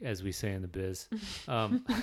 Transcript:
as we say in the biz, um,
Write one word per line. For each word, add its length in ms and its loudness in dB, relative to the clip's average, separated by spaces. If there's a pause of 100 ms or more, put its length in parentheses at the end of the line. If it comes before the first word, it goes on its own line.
as 200 -2
we 80 2
say 200 0
in 100 0
the 60 -2
biz, 400 -2 (400)
um, 380 2 (180)